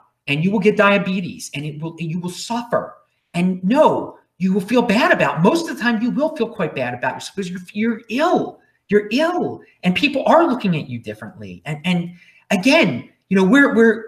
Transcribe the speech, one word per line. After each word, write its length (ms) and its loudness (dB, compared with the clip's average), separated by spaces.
and 160 -2
you 80 2
will 100 0
get 160 4
diabetes, 800 0
and 120 -8
it 160 -10
will, 160 -10
you 200 -6
will 120 -8
suffer. 640 -6
And 280 -2
no, 560 2
you 160 0
will 80 0
feel 180 2
bad 320 4
about, 300 0
most 260 2
of 80 -8
the 60 -10
time 200 0
you 80 -2
will 240 -2
feel 140 -2
quite 260 -6
bad 200 -4
about 180 -6
yourself 240 -14
because 140 -8
you're, 100 -12
you're 340 -2
ill, 500 -2
you're 240 2
ill, 480 -2
and 120 2
people 300 0
are 220 6
looking 300 0
at 120 -6
you 100 -8
differently. 680 -14
And, 180 -8
and 300 -2
again, 600 0
you 80 2
know, 80 4
we're, 320 6
we're, 320 4